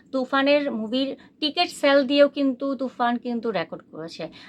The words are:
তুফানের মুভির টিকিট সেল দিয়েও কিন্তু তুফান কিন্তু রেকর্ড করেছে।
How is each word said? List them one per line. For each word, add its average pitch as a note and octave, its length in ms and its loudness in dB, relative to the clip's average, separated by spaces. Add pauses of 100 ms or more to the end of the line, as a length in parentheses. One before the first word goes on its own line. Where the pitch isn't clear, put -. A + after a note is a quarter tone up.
(120)
তুফানের C4+ 420 0 (180)
মুভির B3 440 -4 (240)
টিকিট E4 300 -2
সেল C#4 380 2
দিয়েও C#4+ 220 6
কিন্তু C#4 460 -2
তুফান A#3+ 420 -2
কিন্তু A#3 340 -6
রেকর্ড E3 400 -6
করেছে। D#3+ 380 -12 (200)